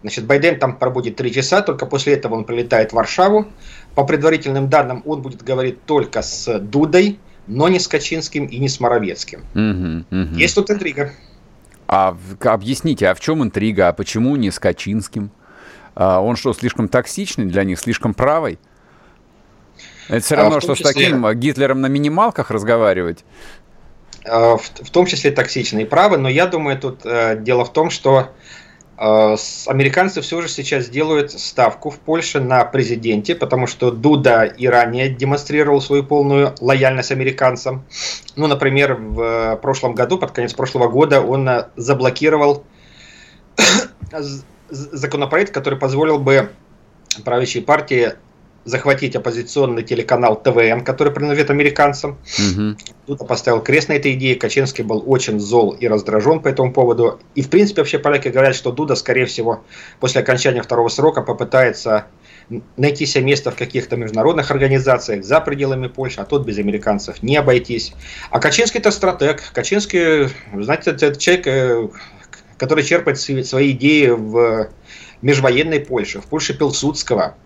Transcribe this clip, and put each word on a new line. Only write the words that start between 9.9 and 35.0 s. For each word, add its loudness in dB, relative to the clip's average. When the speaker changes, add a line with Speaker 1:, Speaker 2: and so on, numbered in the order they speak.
Speaker 2:
мгм. -4
Speaker 1:
Есть 0
тут 0
интрига. -4
Speaker 2:
А 2
в-, -14
к-, -2
объясните, 0
а 2
в -12
чём -2
интрига? 0
А 2
почему -2
не 0
с -10
Качинским? -4
А 4
он 0
что, -2
слишком -4
токсичный -4
для 0
них, -4
слишком -4
правый? -2
Это -4
всё 0
Speaker 1:
А, 2
Speaker 2:
равно, 4
Speaker 1:
в -6
том 0
Speaker 2:
что -8
с 4
Speaker 1:
числе 2
Speaker 2:
таким, 0
э, 2
Гитлером 0
на 0
минималках 0
разговаривать. 0
Speaker 1:
А, 4
в, -4
в -18
том 4
числе 0
токсичный -2
и -4
правый, 4
но 0
я 2
думаю, -2
тут, -8
э, 0
дело 2
в -12
том, 2
что, 2
э, 4
с-, -10
американцы 2
всё -6
же -6
сейчас -4
делают -2
ставку -2
в -16
Польше -2
на 2
президенте, -2
потому -2
что -2
Дуда 4
и -4
ранее 2